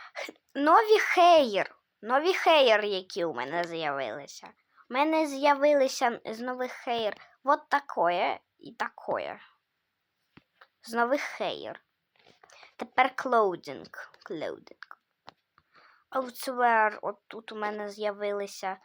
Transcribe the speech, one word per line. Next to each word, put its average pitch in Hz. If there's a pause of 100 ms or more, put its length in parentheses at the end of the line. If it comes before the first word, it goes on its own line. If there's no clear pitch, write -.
(540)
Нові 381
хеєр. 302 (280)
Нові 277
хеєр, 262
які 190
у 160
мене 147
з'явилися. 143 (440)
У 240
мене 311
з'явилися 277
з 220
нових 254
хеєр 233 (280)
вот 302
такое 190 (180)
і -
такое. 104 (1400)
З 233
нових 240
хеєр. 104 (960)
Тепер 262
клоудинг. 196 (100)
Клоудинг. - (1120)
Аутсвер. 240
От 208
тут -
у 220
мене 208
з'явилися 202